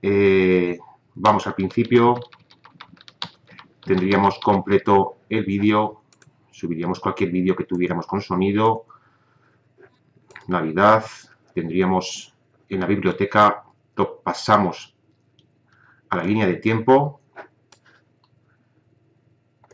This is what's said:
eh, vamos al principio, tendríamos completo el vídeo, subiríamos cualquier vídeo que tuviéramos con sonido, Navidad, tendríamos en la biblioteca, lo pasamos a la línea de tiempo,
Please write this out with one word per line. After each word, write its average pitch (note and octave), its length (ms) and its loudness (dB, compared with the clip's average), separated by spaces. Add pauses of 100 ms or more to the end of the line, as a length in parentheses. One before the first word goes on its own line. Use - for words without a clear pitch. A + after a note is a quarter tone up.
eh, F#2+ 760 2 (360)
vamos G#2 320 0
al G2 60 -4
principio, A#2+ 680 2 (1700)
tendríamos G2 540 0
completo G2 800 0 (100)
el G#2+ 160 -4
vídeo, G#2 560 0 (480)
subiríamos E2+ 500 -6
cualquier F#2+ 320 -4
vídeo F2+ 240 0
que F2+ 80 -6
tuviéramos F2 440 -4
con G2 120 -4
sonido, G2+ 680 0 (1600)
Navidad, F#2 580 2 (480)
tendríamos F2+ 840 -2 (320)
en F#2+ 120 -4
la F2+ 80 -4
biblioteca, G#2 760 0 (320)
lo - 260 -4
pasamos F#2+ 760 -2 (1120)
a F#2+ 80 -4
la E2+ 60 -4
línea G#2 240 0
de F2 80 0
tiempo, B2+ 680 0 (2500)